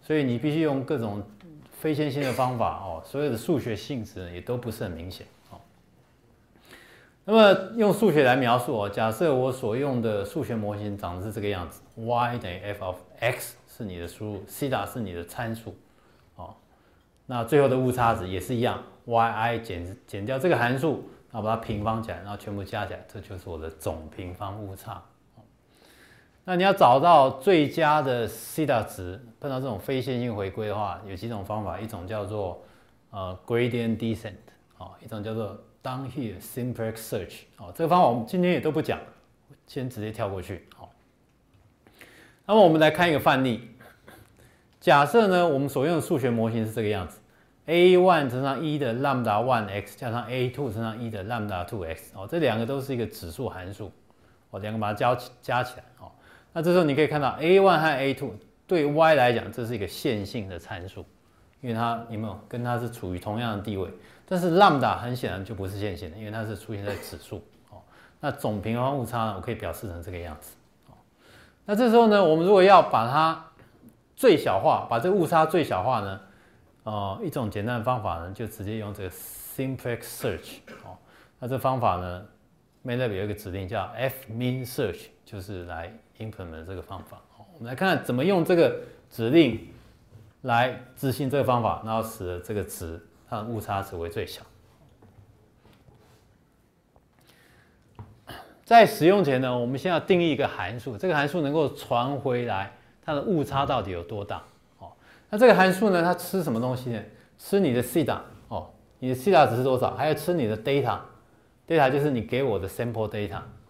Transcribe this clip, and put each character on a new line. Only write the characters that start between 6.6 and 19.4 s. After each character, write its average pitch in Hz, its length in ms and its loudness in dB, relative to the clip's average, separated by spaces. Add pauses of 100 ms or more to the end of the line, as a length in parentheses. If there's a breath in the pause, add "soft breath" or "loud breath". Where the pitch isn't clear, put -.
那 202 80 -2
么 208 440 8
用 208 160 4
数 196 200 4
学 147 100 6
来 127 140 6
描 123 220 4
述 120 240 -2
哦， 101 60 -2
假 110 220 0
设 147 240 2
我 131 160 2
所 123 260 -4
用 135 240 -2
的 107 240 -2
数 98 200 -6
学 117 100 -6
模 104 220 -4
型 104 200 -8
长 90 220 -8
得 95 80 -8
是 110 60 -8
这 110 80 -8
个 101 80 -4
样 90 200 -6
子， - 120 -18 (160)
y 120 420 -2
等 98 120 -8
于 87 80 -10
f 101 260 -10
of 92 120 -6 (220)
x - 380 -4 (100)
是 - 180 -14
你 92 140 -10
的 85 80 -8
输 107 200 -12
入， 101 200 -8
西 - 220 -6
塔 107 180 -2
是 127 140 -10
你 95 120 -6
的 85 120 -8
参 113 300 -8
数 110 200 -14 (640 soft breath)
哦。 - 180 -16 (680 soft breath)
那 123 200 -4
最 143 180 4
后 135 60 6
的 127 100 2
误 127 120 2
差 117 240 2
值 90 140 -6
也 92 100 -4
是 123 160 -6
一 113 60 -2
样 107 220 -2 (240)
，Y 117 240 2
I 113 280 -2